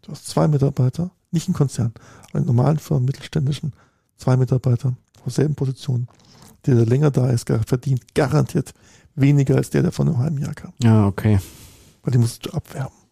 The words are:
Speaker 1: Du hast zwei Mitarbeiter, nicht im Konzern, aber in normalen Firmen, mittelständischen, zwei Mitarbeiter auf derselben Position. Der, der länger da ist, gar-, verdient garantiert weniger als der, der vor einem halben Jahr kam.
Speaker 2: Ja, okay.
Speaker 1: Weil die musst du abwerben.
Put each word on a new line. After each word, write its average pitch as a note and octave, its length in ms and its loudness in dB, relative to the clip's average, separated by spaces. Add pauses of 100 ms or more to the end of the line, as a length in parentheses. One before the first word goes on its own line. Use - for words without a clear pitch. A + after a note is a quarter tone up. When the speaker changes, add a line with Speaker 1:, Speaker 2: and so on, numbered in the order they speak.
Speaker 1:
Du - 100 -18
hast - 160 -16
zwei D#3+ 200 0
Mitarbeiter, C#3 600 0 (220)
nicht E3 160 -2
im F3+ 80 0
Konzern, B2 360 -2 (380)
aber - 100 -4
in - 60 0
normalen C3 320 2
Firmen, C#3 280 -2
mittelständischen, C#3+ 680 -4 (440)
zwei B2+ 200 0
Mitarbeiter B2+ 560 0 (240)
auf - 60 -20
derselben C#3+ 320 -2
Position. B2+ 520 -4 (600)
Der, A#2+ 80 4
der A#2 100 6
länger C#3 260 2
da C3 180 0
ist, B2 180 0
gar-, A#2 180 0
verdient B2+ 480 -4
garantiert C#3+ 600 0 (420)
weniger C#3 400 4
als C3 160 0
der, C#3+ 100 0
der F3+ 100 0
vor C#3+ 140 -2
einem D3 140 0
halben D3 200 -2
Jahr - 140 -8
kam. - 280 -18
Speaker 2:
Ja, A2 260 4
okay. G2+ 320 2 (640)
Speaker 1:
Weil - 80 -2
die B2 80 2
musst A#2 260 -2
du - 60 -8
abwerben. C#3 420 -10 (180)